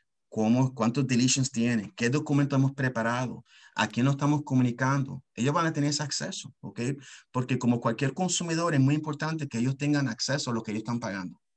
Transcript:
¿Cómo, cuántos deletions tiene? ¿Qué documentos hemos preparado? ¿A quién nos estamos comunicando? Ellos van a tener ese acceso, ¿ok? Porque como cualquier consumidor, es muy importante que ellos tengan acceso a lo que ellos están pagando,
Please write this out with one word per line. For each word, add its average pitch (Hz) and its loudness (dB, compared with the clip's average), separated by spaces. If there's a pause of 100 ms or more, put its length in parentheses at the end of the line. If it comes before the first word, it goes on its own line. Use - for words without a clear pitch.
(280)
¿Cómo, 123 2
cuántos 117 2
deletions 127 2
tiene? 117 0
¿Qué 120 0
documentos 143 2
hemos 135 4
preparado? 123 -2 (300)
¿A 107 2
quién 120 0
nos 139 4
estamos 143 2
comunicando? 131 0 (120)
Ellos 135 0
van 165 2
a 160 0
tener 147 0
ese 147 -2
acceso, - -6
¿ok? - -12 (500)
Porque 127 -2
como 120 2
cualquier 123 0
consumidor, 170 0
es 139 4
muy 139 4
importante 156 -4
que 123 -6
ellos 127 -2
tengan 143 0
acceso 131 -4
a - -2
lo 110 -2
que 107 -8
ellos 110 -4
están 120 -4
pagando, 98 -8 (160)